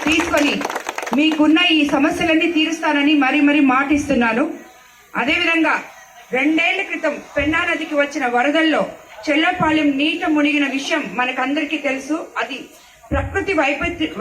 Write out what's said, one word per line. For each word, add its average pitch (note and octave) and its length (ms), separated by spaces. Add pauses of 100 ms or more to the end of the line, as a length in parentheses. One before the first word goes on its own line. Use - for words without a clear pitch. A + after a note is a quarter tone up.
తీసుకొని D4+ 480 (640)
మీకున్న D4+ 420 (180)
ఈ - 20 (160)
సమస్యలన్నీ E4 640
తీరుస్తానని D#4 580 (100)
మరీ C#4+ 240
మరీ D4 120
మాటిస్తున్నాను. C4+ 840 (720)
అదేవిధంగా D#4+ 580 (580)
రెండేళ్ల D#4+ 560
క్రితం D#4 260 (220)
పెన్నా D4+ 320
నదికి D#4 260
వచ్చిన C#4+ 320
వరదల్లో C#4 560 (440)
చెల్లపాలెం D#4 640 (120)
నీట E4 220 (120)
మునిగిన D4 320 (100)
విషయం C#4+ 280 (160)
మనకందరికీ C#4 680
తెలుసు. C4+ 300 (240)
అది A#3 180 (520)
ప్రకృతి F#4+ 500
వైపరీత్య-, D#4 600